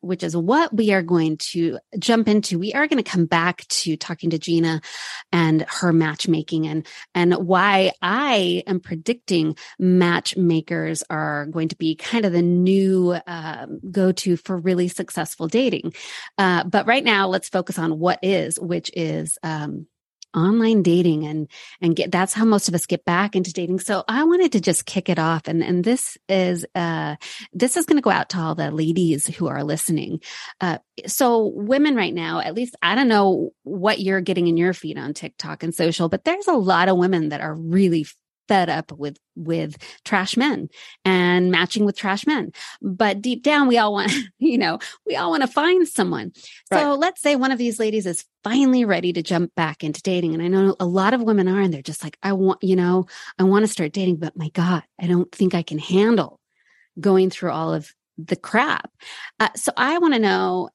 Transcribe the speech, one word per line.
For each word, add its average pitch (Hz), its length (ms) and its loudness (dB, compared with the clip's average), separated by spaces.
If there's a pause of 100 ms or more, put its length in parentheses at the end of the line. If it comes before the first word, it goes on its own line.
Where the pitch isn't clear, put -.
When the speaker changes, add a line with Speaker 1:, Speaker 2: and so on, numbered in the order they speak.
Speaker 1:
Which 180 220 -6
is 160 120 -4
what 214 400 2
we 208 180 2
are 190 100 2
going 165 340 2 (160)
to 165 260 -2 (200)
jump 226 300 2
into. 208 300 2
We 196 140 -4
are 294 140 0
gonna 285 160 0
come 175 240 0
back 175 420 0
to - 260 -2
talking 165 360 -6
to 160 80 -2
Gina 165 420 0 (520)
and 160 360 2
her 175 240 0
matchmaking 160 720 0
and, 156 200 -6 (280)
and 175 200 4
why 190 680 2
I 190 680 0
am 185 140 -4
predicting 165 760 -4 (240)
matchmakers 175 1300 0
are 151 360 -4
going 160 220 -4
to - 80 -8
be 160 180 -2
kind 233 300 -4
of 190 80 2
the 170 100 2
new, 180 760 4 (100)
um, 160 540 -10 (100)
go-to 185 460 2
for 185 200 -6
really 180 320 0
successful 170 600 -8
dating. 214 440 0 (460)
Uh, 180 260 2
but 185 220 0
right 247 180 2
now, 196 240 2
let's 185 200 -4
focus 185 300 -4
on 160 200 -2
what 175 240 2
is, 185 360 0
which 170 360 -6
is, 156 480 -6
um, 151 440 -8 (480)
online 214 480 4
dating 170 420 2
and, 151 240 -6 (320)
and 165 160 2
get, - 160 -2
that's 185 220 0
how 214 100 0
most 214 240 4
of 170 60 -2
us 175 100 0
get - 220 -4
back 190 280 0
into 180 200 -2
dating. 180 260 -4
So 196 260 -4
I 240 180 0
wanted 349 280 4
to 208 80 2
just 170 240 0
kick - 240 -6
it 175 100 0
off. 160 300 0
And, 165 160 0
and 180 180 0
this 233 360 -2 (100)
is, 180 460 0
uh, 160 420 -2 (380)
this 240 200 0
is 339 120 0
gonna 294 160 4
go 220 80 2
out 185 200 2
to 185 80 -4
all 160 160 -2
the 151 160 -4
ladies 160 560 0
who 165 200 -4
are 139 180 -4
listening. 156 560 -4 (400)
Uh, 175 160 -2 (300)
so 233 480 2
women 269 420 0
right 190 160 0
now, 165 280 -4
at 160 140 -6
least, 247 280 -6
I 175 120 2
don't 262 140 2
know 196 440 2 (100)
what 185 380 -2
you're 190 200 0
getting 180 260 0
in 165 120 2
your 180 160 2
feed 151 240 -10
on 143 160 -8
TikTok - 480 -12
and 165 120 -6
social, 165 360 0
but 196 140 -4
there's 381 240 -2
a 370 40 4
lot 185 380 4
of 185 80 4
women 180 320 2
that 147 100 -6
are 156 140 -8
really 165 500 2 (440)
fed 190 220 2
up 160 220 -4
with, 147 240 -10 (180)
with 160 420 -6 (280)
trash 196 320 0
men 262 320 0 (360)
and 180 460 4
matching 180 340 0
with 202 120 0
trash 202 320 -4
men. 302 240 -2 (280)
But 196 400 -2
deep 240 220 -4
down, 294 240 4
we 240 100 4
all 214 160 2
want, 202 200 -2 (120)
<laughs> - 140 -20
you 285 180 2
know, 175 220 0 (260)
we - 120 -4
all 349 140 -2
wanna 285 180 0
find 339 400 4
someone. 180 440 -2 (400)
So 381 40 4
Speaker 2:
Right. 285 220 2
Speaker 1:
let's 349 240 -2
say 294 140 2
one 262 140 0
of 262 80 -2
these 233 220 -2
ladies 214 260 0
is 175 180 -6 (200)
finally 254 400 4
ready 180 300 0
to 170 100 -2
jump 170 320 0
back 156 260 -2
into 151 180 -6
dating. 180 320 0
And 165 120 -4
I - 20 0
know 190 320 4
a 185 80 -2
lot 190 260 2
of 247 100 0
women 208 260 2
are, 190 120 2
and 185 140 2
they're 139 80 -10
just - 220 -10
like, 151 180 -12
"I 196 120 -2
want, 190 280 2
you 185 140 2
know, 180 300 2 (340)
I - 20 6
wanna 202 240 6
start 175 260 -4
dating, 185 260 0
but 160 180 -8
my 156 140 -6
God, 175 340 0 (180)
I 175 60 -4
don't 175 240 2
think 185 200 0
I 170 120 0
can 151 160 -8
handle 196 580 2 (600)
going 185 300 4
through 180 200 -6
all 160 240 -2
of 151 180 -8 (240)
the 165 200 -6
crap." - 560 -2 (480)
Uh, 220 160 2
so - 200 -4
I 285 220 0
wanna 302 220 2
know 185 540 0